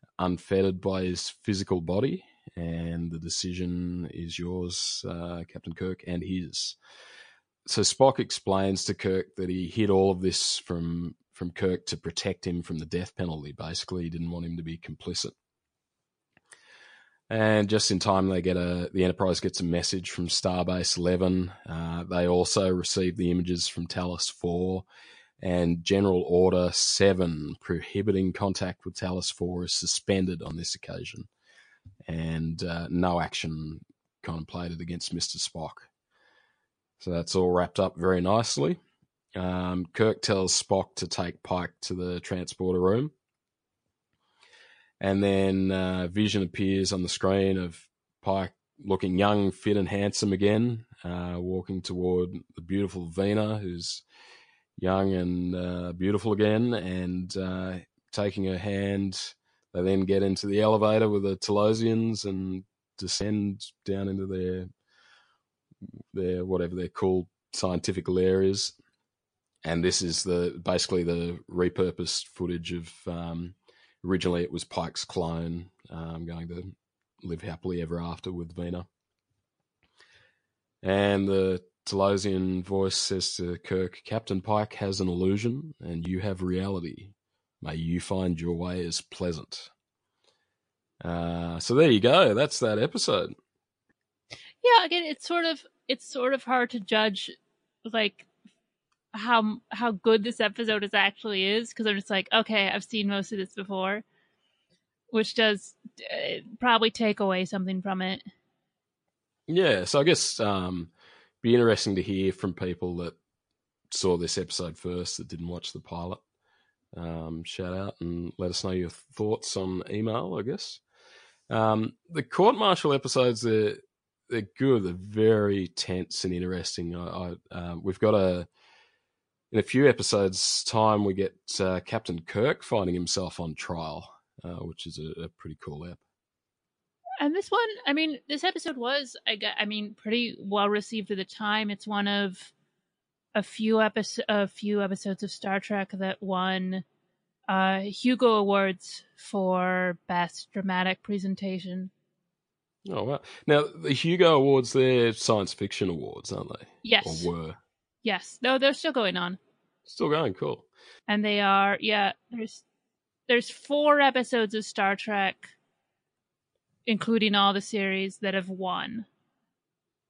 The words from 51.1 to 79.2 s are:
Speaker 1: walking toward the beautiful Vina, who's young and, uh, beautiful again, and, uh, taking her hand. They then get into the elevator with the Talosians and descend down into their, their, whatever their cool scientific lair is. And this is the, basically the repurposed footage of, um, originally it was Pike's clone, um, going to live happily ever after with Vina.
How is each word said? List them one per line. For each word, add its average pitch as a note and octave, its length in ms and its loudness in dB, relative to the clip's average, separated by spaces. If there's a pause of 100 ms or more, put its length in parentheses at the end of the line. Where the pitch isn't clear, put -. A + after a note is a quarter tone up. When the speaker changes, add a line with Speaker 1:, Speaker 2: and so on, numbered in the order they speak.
Speaker 1:
walking F#2 460 -4
toward F2+ 480 0 (260)
the E2+ 60 -14
beautiful F#2 440 -2
Vina, G#2 520 0
who's F2 440 -8 (720)
young F#2+ 380 2
and, F2+ 400 0
uh, F2+ 380 -4
beautiful G2 400 0
again, G#2+ 420 4
and, F#2 600 -4
uh, F#2 380 -4 (380)
taking G2+ 340 -2
her F#2 120 0
hand. G2 760 -2 (380)
They F2+ 100 0
then F#2+ 180 4
get F#2+ 240 4
into G2 240 0
the G#2 140 4
elevator G#2+ 460 6
with G2+ 140 2
the G2 140 0
Talosians A2 880 2
and F#2+ 400 -4 (340)
descend G2+ 680 -2 (180)
down G2 240 -2
into F#2+ 180 -4
their, F#2 400 -4 (1500)
their, F2+ 320 -2
whatever F2 300 0
their F2+ 140 -4
cool F#2 400 0 (240)
scientific F2+ 560 -2
lair F#2 340 4
is. G2 300 0 (920)
And E2+ 220 0
this F#2 180 2
is E2+ 220 -2
the, F2 360 0
basically F2+ 440 0
the E2+ 340 -2 (100)
repurposed F2 800 -2
footage F2 460 -6
of, E2+ 200 -10 (140)
um, E2+ 480 -8 (520)
originally F2 380 2
it - 80 -6
was E2+ 100 -6
Pike's - 420 -6
clone, E2+ 640 -6 (200)
um, E2 340 -10
going E2+ 240 -10
to F2 140 -10 (640)
live E2+ 180 -8
happily F2 400 -6
ever E2+ 180 -4
after E2+ 300 -8
with E2+ 240 -10
Vina. F2 320 -8 (2000)